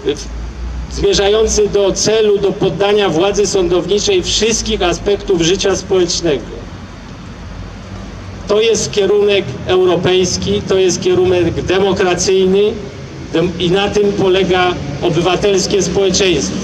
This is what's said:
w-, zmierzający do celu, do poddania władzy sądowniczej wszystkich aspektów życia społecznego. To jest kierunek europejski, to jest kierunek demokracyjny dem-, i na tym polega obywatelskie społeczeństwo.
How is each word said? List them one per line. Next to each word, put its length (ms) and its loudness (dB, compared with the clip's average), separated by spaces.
w-, 880 -6
zmierzający 720 2
do 240 2
celu, 460 2
do 140 0
poddania 560 0
władzy 380 2
sądowniczej 760 0
wszystkich 600 -2
aspektów 600 0
życia 340 0
społecznego. 840 -2
To 100 4
jest 320 0
kierunek 520 2
europejski, 1000 2
to 80 2
jest 260 2
kierunek 600 2
demokracyjny 1120 2
dem-, 260 0
i 120 0
na 180 2
tym 240 2
polega 640 2
obywatelskie 800 2
społeczeństwo. 800 0